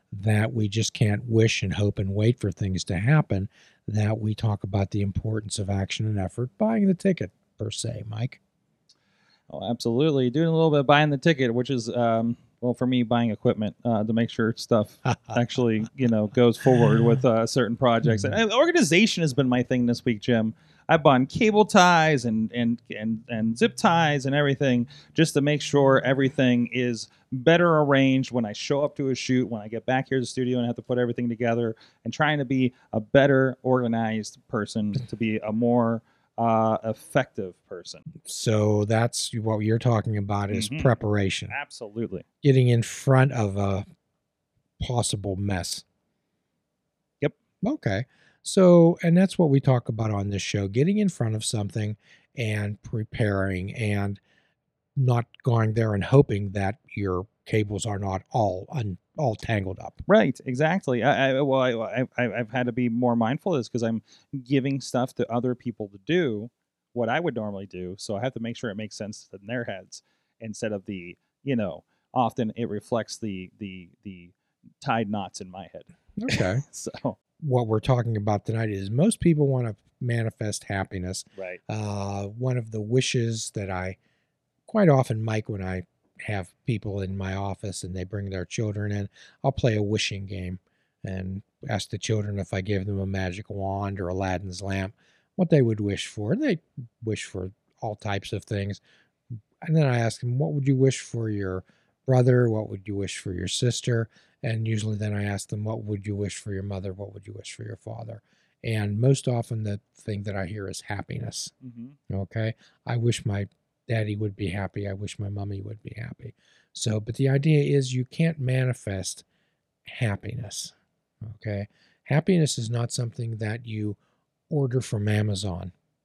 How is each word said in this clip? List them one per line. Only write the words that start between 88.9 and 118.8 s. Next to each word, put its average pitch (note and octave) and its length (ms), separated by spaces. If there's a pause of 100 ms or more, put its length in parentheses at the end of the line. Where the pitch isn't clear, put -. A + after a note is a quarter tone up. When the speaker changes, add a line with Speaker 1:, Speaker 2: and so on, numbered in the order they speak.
Speaker 1:
in, G2+ 200 (340)
I'll C#3 80
play A2+ 240
a G#2 60
wishing G2+ 420
game F#2 360 (440)
and F#2+ 380 (260)
ask G#2 220
the G#2 80
children G#2 400
if F#2+ 160
I F#2+ 80
give G2 240
them G2+ 140
a F#2+ 60
magic F#2+ 440
wand G2 500
or F2 80
Aladdin's F#2 540
lamp, G2 320 (420)
what F3+ 140
they D3+ 100
would A2+ 180
wish G2+ 280
for. G#2+ 260
And B3 100
they A3+ 160 (460)
wish G#2+ 220
for F#2 260 (300)
all G#2+ 140
types G2+ 360
of G2+ 120
things. G2+ 360 (800)
And E3 140
then D#3 100
I B2 120
ask A#2 220
them, A#2+ 180
"What D3+ 160
would C#3 120
you C#3 100
wish C3 240
for A2+ 280
your F#2+ 360 (420)
brother? B2+ 420
What G#2+ 220
would G2 180
you G2+ 80
wish G2 220
for G2 160
your F2+ 140
sister?" A#2 600 (340)
And A2 240
usually A2 300
then G#2 180
I G2+ 100
ask G2+ 240
them, G#2 160
"What A2 200
would G#2 220
you G#2 100
wish G2+ 220
for G#2 140
your F#2+ 100
mother? G2 300
What G2+ 220
would G2 120
you G#2 80
wish - 200
for - 100
your G#2+ 120
father?" A2+ 460 (420)
And G#2+ 360
most C3+ 280
often A#2 360
the G2+ 160 (140)
thing G2+ 300
that G2+ 120
I F#2+ 100
hear G2 220
is F#2+ 140
happiness. - 680 (140)
Speaker 2:
Mm-hmm. B2 520
Speaker 1:
Okay? A2 380 (320)
"I A#2+ 100
wish A#2 300
my G2+ 220 (400)
daddy G#2+ 280
would G#2 200
be G2+ 120
happy. G2 400
I G2 60
wish G2+ 240
my G2+ 100
mommy G2+ 320
would G#2 220
be - 140
happy." - 380 (380)
So, G#2+ 280
but A2+ 160
the C3+ 120
idea C#3+ 480
is B2+ 180
you B2+ 100
can't E3 340
manifest B2+ 880 (600)